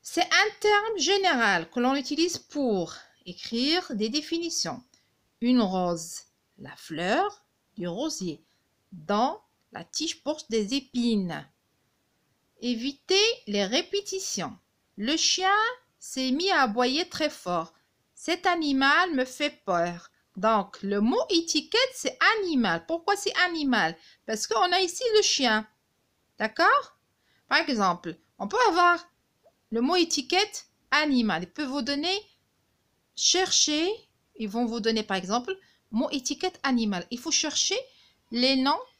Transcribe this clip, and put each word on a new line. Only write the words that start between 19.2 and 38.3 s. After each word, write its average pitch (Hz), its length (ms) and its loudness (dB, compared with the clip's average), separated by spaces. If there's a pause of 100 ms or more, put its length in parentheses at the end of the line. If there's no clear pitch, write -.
fait 294 400 -6
peur. 175 460 -2 (260)
Donc, 202 460 0
le 202 180 -2
mot 277 300 2
étiquette, 339 500 0 (140)
c'est - 240 -8 (200)
animal. 247 480 0
Pourquoi 339 300 -2
c'est 403 220 -6
animal ? 269 580 0 (300)
Parce 220 200 -4
qu'on 403 240 2
a 359 100 4
ici 370 220 -2 (140)
le 415 60 6
chien. 220 440 2 (720)
D'accord ? 381 600 2 (500)
Par 311 180 2
exemple, 190 520 0 (200)
on 202 100 -6
peut 415 200 0
avoir 349 300 4 (720)
le 226 100 -2
mot 302 160 2
étiquette 349 720 -2 (240)
animal. 247 500 2
Ils 175 80 -12
peuvent 294 180 -6
vous 277 140 -4
donner, 285 340 -2 (1000)
chercher, 349 760 0 (460)
ils 220 120 -6
vont 233 180 -2
vous 226 120 -4
donner 220 240 -2
par 202 140 -4
exemple, 233 420 -4 (320)
mot 254 200 0
étiquette 294 520 -6
animal. 226 480 0
Il 240 80 -8
faut 320 140 -4
chercher - 440 0 (540)